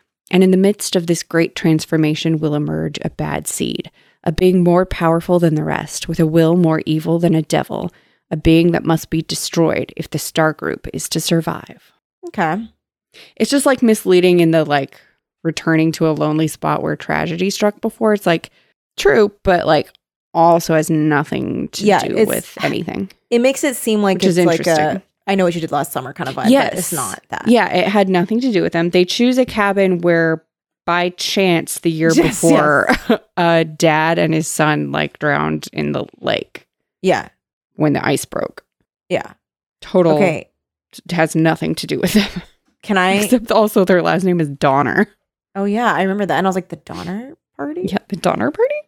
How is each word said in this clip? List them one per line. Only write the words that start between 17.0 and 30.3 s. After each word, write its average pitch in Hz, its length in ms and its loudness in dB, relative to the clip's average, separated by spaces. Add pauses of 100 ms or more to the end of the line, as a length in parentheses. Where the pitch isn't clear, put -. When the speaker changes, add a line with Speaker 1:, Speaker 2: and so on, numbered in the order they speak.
Speaker 1:
struck 208 300 -2
before. 220 340 0
It's, 202 120 -4
like, 170 240 0 (460)
true, 220 340 4 (140)
but, 180 220 2
like, 147 260 0 (420)
also 170 400 4
has 156 160 0
nothing 151 800 -2
to - 160 -8
Speaker 2:
Yeah, 196 160 4
Speaker 1:
do - 160 -4
Speaker 2:
it's 220 120 2
Speaker 1:
with - 360 -4
anything. - 460 -6 (200)
Speaker 2:
It 240 80 2
makes 262 260 0
it 254 120 -2
seem 214 260 -2
like 190 140 2
Speaker 1:
Which 180 100 -2
is 175 120 2
Speaker 2:
it's 180 80 4
like 165 200 0
a 175 40 2
Speaker 1:
interesting. 156 320 0 (260)
Speaker 2:
"I 196 80 0
Know 185 80 2
What 175 100 0
You 170 60 -6
Did 151 120 -6
Last 139 200 -4
Summer" 131 200 -8
kind 131 160 -8
of 135 60 -8
vibe, 139 160 0
Speaker 1:
Yes. 269 200 4
Speaker 2:
but - 80 -8
it's 180 140 -6
not 127 360 -6
that. - 200 -10
Speaker 1:
Yeah, 220 240 4
it 180 160 0
had 202 200 2
nothing 190 320 0
to 254 120 0
do 180 80 0
with 165 120 -2
them. 170 180 0
They 180 140 2
choose 247 340 0
a 247 80 2
cabin 196 540 0
where 165 440 2 (400)